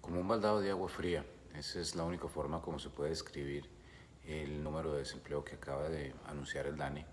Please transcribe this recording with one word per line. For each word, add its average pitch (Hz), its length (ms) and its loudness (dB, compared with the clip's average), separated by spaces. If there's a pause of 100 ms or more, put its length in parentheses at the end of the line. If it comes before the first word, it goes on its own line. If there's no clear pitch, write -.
Como 87 140 2
un 95 60 2
baldado 107 340 8
de 98 80 4
agua 92 180 4
fría, 87 340 2 (320)
esa 76 260 -4
es 80 140 -2
la 85 80 2
única 82 260 0
forma 76 340 0
como 78 160 -2
se 71 100 -6
puede 73 220 2
describir 71 580 -2 (580)
el 76 380 -2
número 78 300 0
de 71 60 4
desempleo 71 440 -2
que - 120 -8
acaba 71 340 0
de 69 240 -2 (100)
anunciar 69 420 -2
el 73 120 -2
dane. 71 340 -2